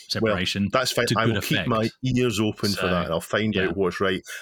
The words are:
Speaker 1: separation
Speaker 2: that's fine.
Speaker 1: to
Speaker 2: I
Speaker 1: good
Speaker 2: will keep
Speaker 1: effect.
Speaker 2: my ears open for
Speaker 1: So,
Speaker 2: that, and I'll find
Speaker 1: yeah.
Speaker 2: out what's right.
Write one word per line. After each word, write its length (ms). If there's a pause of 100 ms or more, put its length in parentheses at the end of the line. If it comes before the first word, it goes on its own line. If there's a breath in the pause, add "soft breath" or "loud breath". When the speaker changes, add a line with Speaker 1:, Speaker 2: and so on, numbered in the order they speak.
Speaker 1:
separation 640
Speaker 2:
that's 220
fine. 140
Speaker 1:
to 120
Speaker 2:
I 60
Speaker 1:
good 100
Speaker 2:
will 60
keep 160
Speaker 1:
effect. 120
Speaker 2:
my 200 (120)
ears 380
open 300
for 80
Speaker 1:
So, 100
Speaker 2:
that, 180
and 80
I'll 60
find 340
Speaker 1:
yeah. 140
Speaker 2:
out 100
what's 220
right. 240 (180 loud breath)